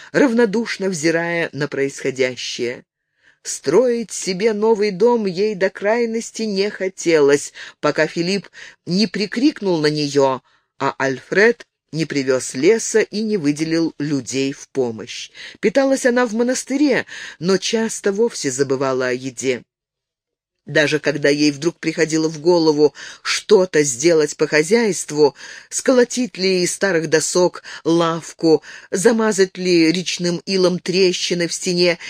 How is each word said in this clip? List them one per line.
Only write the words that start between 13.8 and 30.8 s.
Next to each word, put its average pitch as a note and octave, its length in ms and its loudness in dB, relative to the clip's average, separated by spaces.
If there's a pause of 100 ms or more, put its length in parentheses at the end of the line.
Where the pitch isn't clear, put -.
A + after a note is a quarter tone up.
людей C3+ 540 -4
в - 160 -16
помощь. A#2 640 -6 (300)
Питалась C4+ 440 2
она B3 220 2
в G#3 80 -6
монастыре, B3+ 720 0 (320)
но F#3 180 0
часто A3 560 -2
вовсе G#3 380 -2
забывала C3 580 0
о B2+ 40 0
еде. B2+ 500 -4 (1040)
Даже D3 320 0
когда C#3+ 300 0
ей D3 200 2
вдруг D3 300 -4
приходило D#3+ 480 0
в D#3 120 -8
голову D#3 540 4 (280)
что-то F#3 600 2
сделать D3+ 540 2
по D#3 100 0
хозяйству, D#3 880 2 (360)
сколотить B3 640 0
ли F#3 260 0
из - 120 -2
старых E3+ 340 -2
досок D#3+ 540 0 (220)
лавку, E3 800 0 (280)
замазать G3+ 680 2
ли F3 340 4
речным F3 540 -4
илом F#3 340 0
трещины F3+ 720 0